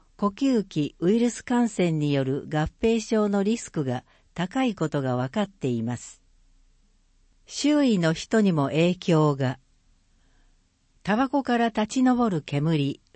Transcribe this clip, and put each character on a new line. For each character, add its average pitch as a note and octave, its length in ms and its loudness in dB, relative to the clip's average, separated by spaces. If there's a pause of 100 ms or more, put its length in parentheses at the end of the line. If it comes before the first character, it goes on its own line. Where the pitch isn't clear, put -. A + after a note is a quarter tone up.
(160)
呼 G#3 120 0
吸 A#3 360 0
器 - 340 -4
ウ F3 140 2
イ A#3 60 2
ル A#3+ 120 2
ス - 140 -12
感 A#3+ 240 0
染 F3 240 0
に D3 200 0
よ C3+ 120 2
る C3 260 -4
合 D#3 180 -2 (140)
併 A3+ 180 2
症 G#3+ 280 0
の G3+ 140 0
リ G#3+ 140 -2
ス - 140 -12
ク D3+ 140 -4
が B2+ 200 -4 (300)
高 F#3 300 -4
い A3+ 100 -2
こ D#3+ 140 -2
と C#3+ 140 -2
が B2+ 140 -2
分 B2+ 160 -4
か G#3+ 100 -2
っ G3 60 -4
て - 200 -8
い A#2 140 -2
ま A#2+ 140 -4
す。 - 240 -16 (1300)
周 D4 380 0
囲 A3 140 4
の D#3+ 140 2
人 A3 280 0
に G3+ 120 4
も C#3+ 140 2
影 E3+ 300 2
響 D#3 400 2
が。 C3 220 -4 (1400)
タ G3+ 140 0
バ C4 120 2
コ C#4 140 -2
か A#3+ 160 0
ら A#3 100 2
立 G#3+ 180 -2
ち B3+ 160 -2
上 B3 260 4
る E3+ 140 -2
煙、 D3 580 -2 (140)